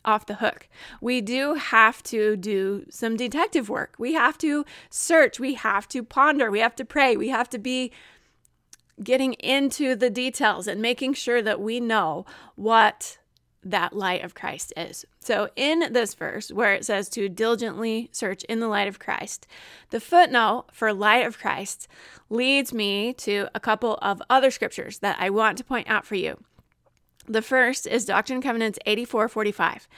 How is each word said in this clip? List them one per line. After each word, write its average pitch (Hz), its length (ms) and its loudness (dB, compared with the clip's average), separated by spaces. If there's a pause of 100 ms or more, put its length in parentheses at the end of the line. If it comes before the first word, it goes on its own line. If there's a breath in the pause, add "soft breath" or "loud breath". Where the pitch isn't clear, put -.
off 214 200 2
the 202 100 -8
hook. - 340 -4 (320 loud breath)
We 247 180 0
do 262 360 0
have 226 480 4
to 214 340 0
do 196 520 -4
some 226 280 -4
detective 262 500 -2
work. - 300 -6
We 277 160 -2
have 302 240 2
to 294 260 0 (260 loud breath)
search. 302 520 4
We 262 140 -2
have 208 340 -2
to 254 140 -6
ponder. 277 460 4
We 202 100 0
have 226 180 2
to 254 80 -6
pray. 269 320 2
We 208 100 -2
have 247 220 -2
to 247 100 -8
be 254 320 -4 (1120 soft breath)
getting 262 300 2
into 269 640 0
the 247 120 4
details 233 580 -2
and 196 140 -4
making 247 340 0
sure 240 260 0
that 214 180 0
we 226 220 -4
know 190 440 0 (300 loud breath)
what 220 600 2 (440)
that 175 300 -2
light 185 320 -2
of 180 100 -12
Christ - 440 -10
is. - 280 -10 (140)
So 208 380 -2
in 311 340 0
this 226 220 0
verse - 360 -10
where 208 240 2
it - 120 -4
says 202 240 -2
to 202 180 -4
diligently 226 880 -2
search 196 320 -6
in 226 160 -4
the 226 80 -2
light 202 180 0
of 196 120 -10
Christ, - 480 -10 (420 loud breath)
the 226 100 -4
footnote 254 720 4
for 220 220 0
light 214 320 4
of 233 120 -6
Christ - 520 -6 (400 loud breath)
leads 254 440 0
me 208 420 -2
to 202 380 -4
a 220 60 -6
couple 220 420 -2
of 196 280 -2
other 262 200 6
scriptures - 500 -6
that 202 200 -2
I 185 100 0
want 214 280 2
to 254 80 -10
point 247 240 -4
out 214 160 0
for 214 100 -6
you. 160 260 -4 (880)
The 220 160 0
first 254 420 2
is 233 200 -2
Doctrine 220 320 -2
and 254 60 -4
Covenants 226 440 -2
eighty-four 220 400 0
forty-five. 208 600 -2 (100)